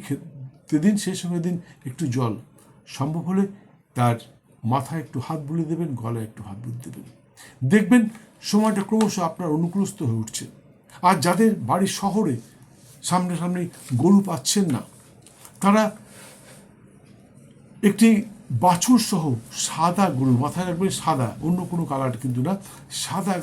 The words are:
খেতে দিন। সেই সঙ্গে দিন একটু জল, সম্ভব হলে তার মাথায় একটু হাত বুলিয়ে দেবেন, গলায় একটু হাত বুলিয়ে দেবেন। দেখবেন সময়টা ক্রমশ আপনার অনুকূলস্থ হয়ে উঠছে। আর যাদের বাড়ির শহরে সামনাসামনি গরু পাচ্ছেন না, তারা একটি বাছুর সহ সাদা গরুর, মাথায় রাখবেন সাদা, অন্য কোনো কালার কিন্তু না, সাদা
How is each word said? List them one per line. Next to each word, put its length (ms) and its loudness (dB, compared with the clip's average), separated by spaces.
খেতে 760 -6
দিন। 100 4
সেই 180 -4
সঙ্গে 240 -4
দিন 100 -2
একটু 140 -6
জল, 180 0
সম্ভব 340 -4
হলে 140 2
তার 220 2
মাথায় 400 -2
একটু 220 -12
হাত 220 -6
বুলিয়ে 240 -4
দেবেন, 180 -4
গলায় 280 -6
একটু 180 -20
হাত 160 -14
বুলিয়ে 220 -12
দেবেন। 200 -16
দেখবেন 300 6
সময়টা 400 2
ক্রমশ 260 2
আপনার 280 -6
অনুকূলস্থ 500 -2
হয়ে 160 -2
উঠছে। 220 -10
আর 80 6
যাদের 260 4
বাড়ির 300 2
শহরে 360 0
সামনাসামনি 540 -2
গরু 260 8
পাচ্ছেন 380 0
না, 60 -4
তারা 200 6
একটি 260 6
বাছুর 360 4
সহ 140 0
সাদা 400 0
গরুর, 260 4
মাথায় 240 -4
রাখবেন 240 0
সাদা, 260 0
অন্য 140 2
কোনো 200 -2
কালার 320 -2
কিন্তু 240 -2
না, 60 0
সাদা 400 -2